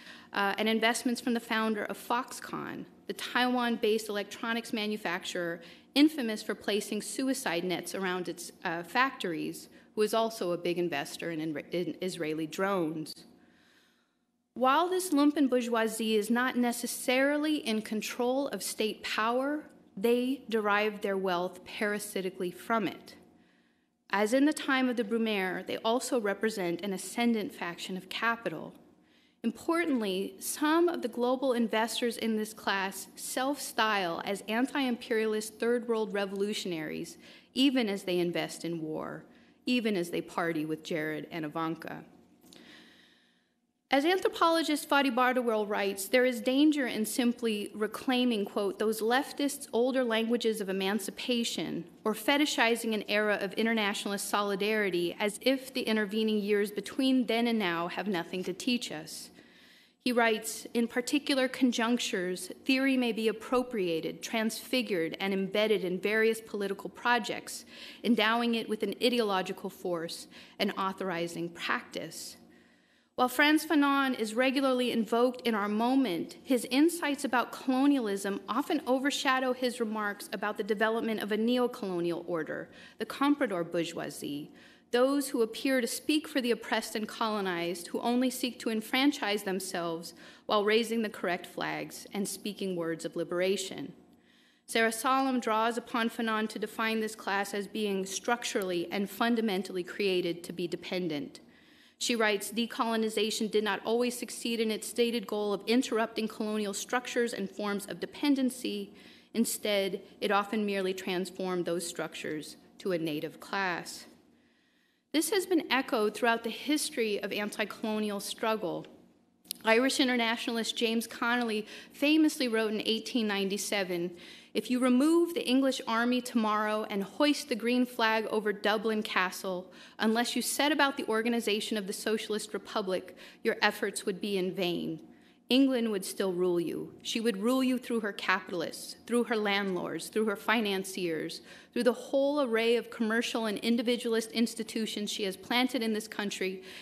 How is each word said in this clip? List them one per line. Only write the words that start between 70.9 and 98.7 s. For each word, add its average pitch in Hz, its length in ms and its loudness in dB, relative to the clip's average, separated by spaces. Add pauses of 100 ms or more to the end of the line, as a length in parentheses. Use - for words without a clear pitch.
practice." - 880 -8 (760)
While 247 140 2
Frantz 302 360 6
Fanon 277 540 4
is 214 160 -2
regularly 254 560 4
invoked 233 560 2
in 226 80 2
our 208 140 0
moment, 226 720 2
his 247 260 2
insights 294 540 2
about 240 300 0
colonialism 226 960 2
often 269 360 0
overshadow 262 680 2
his 247 260 -2
remarks 214 540 -4
about 208 240 -4
the 220 80 -2
development 220 560 2
of 202 100 -4
a 214 60 2
neo-colonial 214 880 0
order, 156 400 -4 (300)
the 226 80 -6
comprador 262 580 2
bourgeoisie, 151 880 -4 (400)
those 269 380 2
who 247 120 0
appear 254 380 2
to 233 80 2
speak - 400 0
for 277 140 0
the 240 100 2
oppressed 226 420 -2
and 214 140 -4
colonized, 190 800 -2
who - 140 -4
only 247 280 2
seek 247 300 -4
to - 100 -4
enfranchise 220 720 2
themselves 175 720 -4 (320)
while 208 200 2
raising 226 360 4
the 208 80 -2
correct 180 360 -4
flags 156 640 -8
and 202 160 -2
speaking 196 480 -6
words 165 300 -4
of 165 100 -8
liberation. 180 800 -2 (720)
Sarah 226 260 2
Solem 262 480 2
draws 226 380 2
upon 233 320 0
Fanon 220 400 0
to - 100 -8
define 220 400 -2
this 220 160 -2
class 202 380 -2
as 202 120 -4
being 202 400 0
structurally 190 880 -2